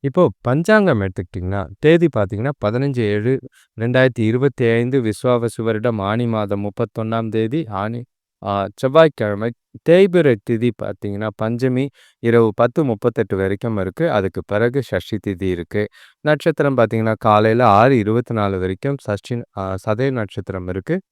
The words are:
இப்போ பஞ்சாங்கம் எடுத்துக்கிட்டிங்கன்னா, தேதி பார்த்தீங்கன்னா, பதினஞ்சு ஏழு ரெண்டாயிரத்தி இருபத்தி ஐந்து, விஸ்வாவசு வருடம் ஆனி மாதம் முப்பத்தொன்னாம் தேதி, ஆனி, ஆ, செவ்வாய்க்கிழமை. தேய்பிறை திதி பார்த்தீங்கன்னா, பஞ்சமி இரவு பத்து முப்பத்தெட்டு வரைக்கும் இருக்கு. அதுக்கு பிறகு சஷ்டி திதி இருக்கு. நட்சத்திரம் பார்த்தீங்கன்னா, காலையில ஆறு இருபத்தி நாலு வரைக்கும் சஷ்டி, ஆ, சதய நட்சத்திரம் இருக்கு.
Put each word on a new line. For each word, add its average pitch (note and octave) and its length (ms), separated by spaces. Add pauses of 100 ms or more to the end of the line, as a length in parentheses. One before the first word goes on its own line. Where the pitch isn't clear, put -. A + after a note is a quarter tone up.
இப்போ C#3+ 260 (120)
பஞ்சாங்கம் E3 600
எடுத்துக்கிட்டிங்கன்னா, F#2+ 640 (140)
தேதி E3 280 (100)
பார்த்தீங்கன்னா, G#2 320 (160)
பதினஞ்சு B2+ 320
ஏழு G#2+ 420 (380)
ரெண்டாயிரத்தி B2 420
இருபத்தி B2 460
ஐந்து, A#2+ 360
விஸ்வாவசு A#2 600
வருடம் A2 380
ஆனி A2 280
மாதம் G#2 360
முப்பத்தொன்னாம் A2 680
தேதி, A2+ 380
ஆனி, A2 340 (440)
ஆ, G2+ 300
செவ்வாய்க்கிழமை. B2 760 (400)
தேய்பிறை E3+ 460 (160)
திதி A#2 180 (140)
பார்த்தீங்கன்னா, G#2 440 (160)
பஞ்சமி B2 420 (340)
இரவு A#2 360
பத்து B2 280
முப்பத்தெட்டு A#2 540
வரைக்கும் G2+ 400
இருக்கு. G2 340
அதுக்கு G2 340
பிறகு A#2+ 380
சஷ்டி G2+ 440
திதி F#2+ 160
இருக்கு. F#2 440 (340)
நட்சத்திரம் D3 560
பார்த்தீங்கன்னா, A2+ 400
காலையில A2 500
ஆறு A#2 300
இருபத்தி A2+ 360
நாலு G2+ 260
வரைக்கும் F#2+ 380
சஷ்டி, A#2 440 (160)
ஆ, F#2+ 180
சதய A2 360
நட்சத்திரம் G2 560
இருக்கு. F#2+ 340 (100)